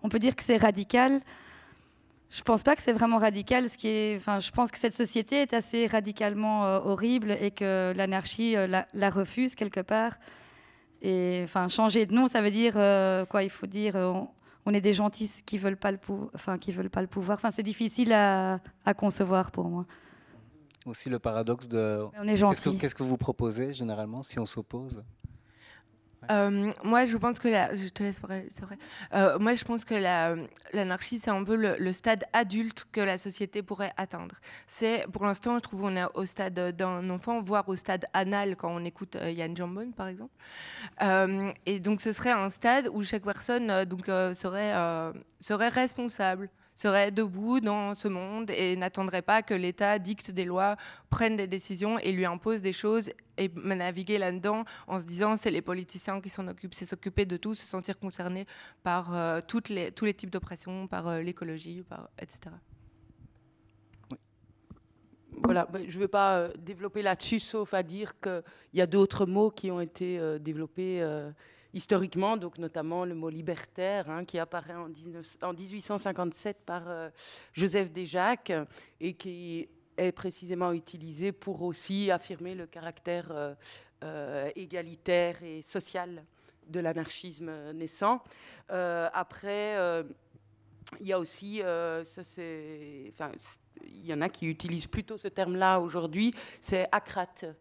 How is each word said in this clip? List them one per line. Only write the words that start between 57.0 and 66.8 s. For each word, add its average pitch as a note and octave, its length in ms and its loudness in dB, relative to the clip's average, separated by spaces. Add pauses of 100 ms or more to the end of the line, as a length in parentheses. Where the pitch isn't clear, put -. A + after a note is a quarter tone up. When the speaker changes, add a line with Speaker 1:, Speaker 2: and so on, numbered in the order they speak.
Speaker 3:
de F3+ 100 -4
tout, G#3+ 180 -4
se - 120 -10
sentir F#3 320 -6
concerné F#3 480 -6 (360)
par, F3 320 -2
euh, E3 320 0
toutes A#3 220 -4
les, F#3 240 -4
tous - 140 -2
les G3+ 80 0
types F#3+ 160 -12
d'oppression, F#3 560 -8
par, E3+ 220 -4
euh, E3 120 -2
l'écologie, E3+ 640 -8
par, - 220 -16 (100)
et - 80 -14
cetera. - 300 -20 (3000)
Speaker 4:
Voilà, F3+ 220 4
ben, F3+ 200 -8
je F3 100 -12
ne F#3+ 40 -6
vais G3 80 0
pas, G3 300 4
euh, F3 180 -2
développer G3 460 -8